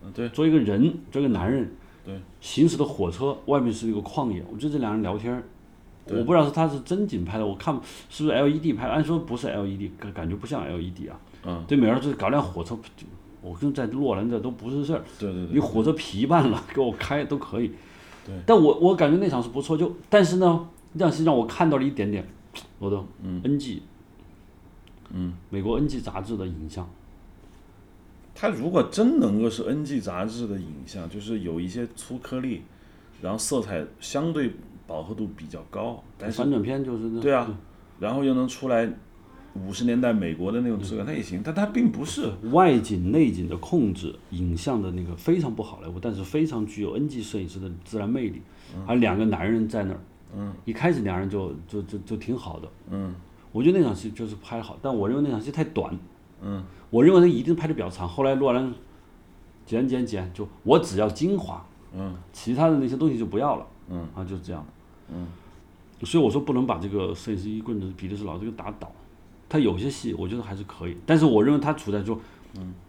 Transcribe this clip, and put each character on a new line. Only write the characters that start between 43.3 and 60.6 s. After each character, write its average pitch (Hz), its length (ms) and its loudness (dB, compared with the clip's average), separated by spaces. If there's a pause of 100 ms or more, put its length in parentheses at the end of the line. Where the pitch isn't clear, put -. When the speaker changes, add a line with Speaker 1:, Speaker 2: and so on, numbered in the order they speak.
Speaker 2:
景 87 160 -4
的 87 100 -4
控 110 360 2
制， 85 200 -8 (180)
影 87 260 -2
像 120 240 -2
的 92 100 -4
那 90 120 -4
个 87 120 -6
非 170 240 0
常 135 140 -2
不 110 80 -6
好 - 220 -10
莱 80 40 -12
坞， 87 140 -8
但 117 120 -4
是 95 100 -6
非 151 200 0
常 127 220 -2
具 104 160 -8
有 98 120 -2
N 143 140 0
G 131 140 -6
摄 107 180 -6
影 90 80 -6
师 87 120 -12
的 92 120 -8 (140)
自 110 140 -6
然 101 100 -4
魅 131 140 0
力。 95 180 -6 (340)
Speaker 1:
嗯。 92 120 -10
Speaker 2:
还 117 80 2
有 123 40 6
两 101 160 6
个 107 100 2
男 95 240 2
人 110 200 2
在 110 140 -2
那 95 100 -4
儿， 92 60 -10 (360)
Speaker 1:
嗯。 101 160 -8 (140)
Speaker 2:
一 113 80 -6
开 156 180 2
始 139 100 0
两 92 180 -2
人 98 100 -2
就， 92 240 -4 (140)
就， 104 160 -8
就， 98 160 -8
就 104 180 -8
挺 113 180 -4
好 87 240 -10
的。 - 80 -14 (220)
Speaker 1:
嗯。 95 240 -6 (380)
Speaker 2:
我 110 100 -2
觉 160 100 8
得 190 60 4
那 170 80 6
场 104 100 0
戏 92 140 -8
就 110 160 -10
是 104 180 -10
拍 117 160 -8
好， - 220 -12
但 135 120 -2
我 101 140 0
认 123 100 0
为 147 60 2
那 143 60 0
场 113 100 -2
戏 127 120 -8
太 160 120 0
短。 92 320 -4 (460)
Speaker 1:
嗯。 98 220 -6 (260)
Speaker 2:
我 117 140 6
认 175 80 12
为 185 80 10
他 175 60 10
一 175 160 6
定 165 140 2
拍 156 120 -4
得 156 60 0
比 123 60 -4
较 90 100 -4
长， 90 180 -6
后 135 160 0
来 135 120 4
洛 131 180 4
兰 127 180 0 (920)
剪 120 220 0
剪 127 180 0
剪， 95 260 -6
就 101 160 -10 (140)